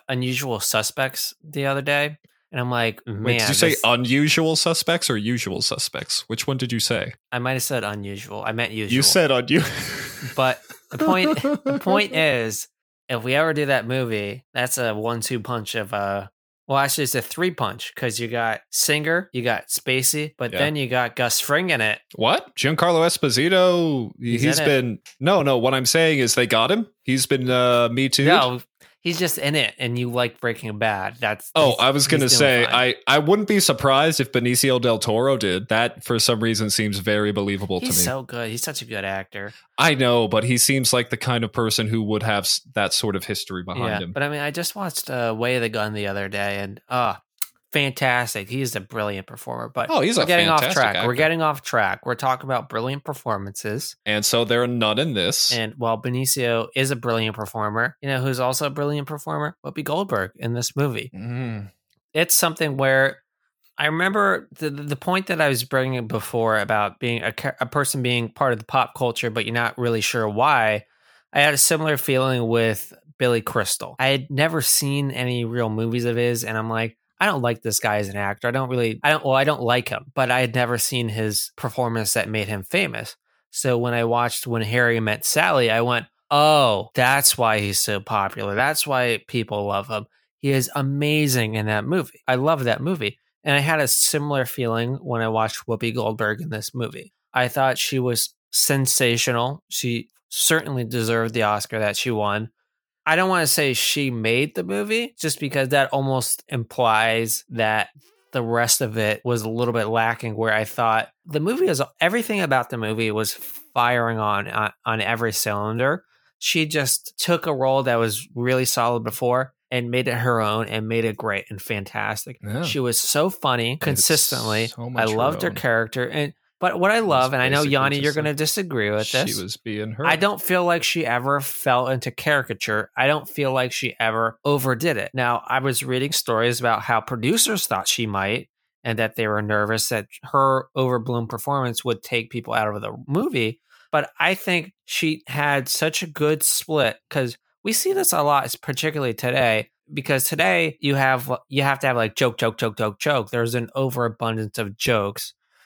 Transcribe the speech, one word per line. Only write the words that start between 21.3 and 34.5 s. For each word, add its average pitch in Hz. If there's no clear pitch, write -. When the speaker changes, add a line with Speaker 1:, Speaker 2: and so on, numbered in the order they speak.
Speaker 1:
Fring 170
in 131
it. 107
Speaker 2:
What? 160
Giancarlo 160
Esposito, 165
he, 120
Speaker 1:
He's 120
Speaker 2:
he's 147
Speaker 1:
in 156
it. -
Speaker 2:
been, 127
no, 170
no, 135
what 131
I'm 131
saying 160
is 120
they 123
got 117
him. 214
He's 131
been, 127
uh, 123
Me 131
Too'd. 139
Speaker 1:
No, 131
he's 165
just 175
in 143
it, 131
and 123
you 123
like 120
Breaking 113
Bad. 104
That's 107
Speaker 2:
Oh, 151
Speaker 1:
he's, -
Speaker 2:
I 123
was 139
gonna 147
Speaker 1:
he's 120
doing -
Speaker 2:
say, 127
Speaker 1:
fine. -
Speaker 2:
I, 123
I 135
wouldn't 196
be 208
surprised 143
if 123
Benicio 123